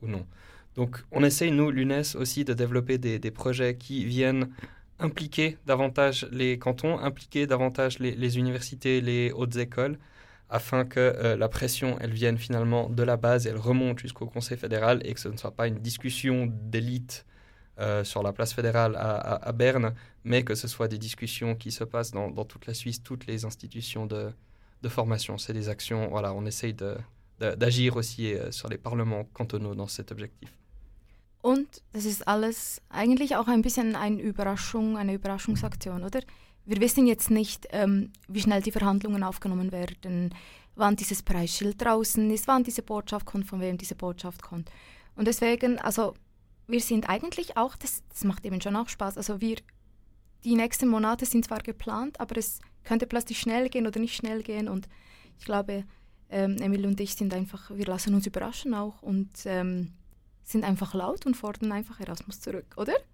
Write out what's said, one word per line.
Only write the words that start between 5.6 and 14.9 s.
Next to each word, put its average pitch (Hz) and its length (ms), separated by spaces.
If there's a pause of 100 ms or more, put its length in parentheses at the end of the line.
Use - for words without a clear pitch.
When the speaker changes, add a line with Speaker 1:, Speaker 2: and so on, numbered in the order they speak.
Speaker 1:
davantage 135 640
les 127 300
cantons, 131 380
impliquer 143 500
davantage 131 500
les, 123 160
les 120 240
universités, 127 640
les 120 320
hautes 120 240
écoles, 123 420 (500)
afin 127 360
que, 127 160
euh, 123 360
la 110 120
pression, 127 520
elle 113 120
vienne 117 260
finalement 117 500
de 120 140
la 120 140
base, 120 300
elle 110 100
remonte 123 420
jusqu'au - 280
Conseil 117 320
fédéral 113 460